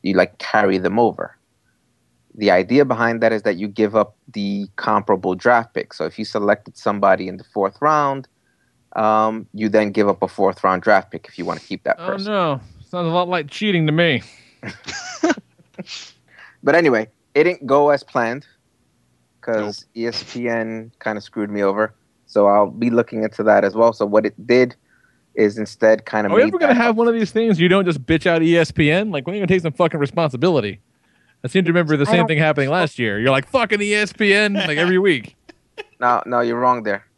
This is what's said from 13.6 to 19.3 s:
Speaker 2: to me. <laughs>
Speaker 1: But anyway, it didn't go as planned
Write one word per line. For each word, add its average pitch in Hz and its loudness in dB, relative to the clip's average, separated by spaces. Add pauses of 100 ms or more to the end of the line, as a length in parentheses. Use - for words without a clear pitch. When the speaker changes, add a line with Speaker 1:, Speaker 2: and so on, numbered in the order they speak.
Speaker 2:
to 151 0
me. 156 2
<laughs> - -20 (2250)
Speaker 1:
But 147 2
anyway, 127 2 (280)
it 147 4
didn't 160 -2
go 143 4
as 139 0
planned 123 -4 (960)